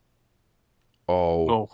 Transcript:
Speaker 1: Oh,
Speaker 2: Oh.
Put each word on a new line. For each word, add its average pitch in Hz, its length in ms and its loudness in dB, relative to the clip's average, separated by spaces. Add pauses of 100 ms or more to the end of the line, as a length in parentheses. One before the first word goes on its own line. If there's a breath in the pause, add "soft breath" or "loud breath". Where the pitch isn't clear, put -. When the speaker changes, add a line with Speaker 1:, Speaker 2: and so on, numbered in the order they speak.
(1120)
Speaker 1:
Oh, 82 400 0
Speaker 2:
Oh. 110 240 -2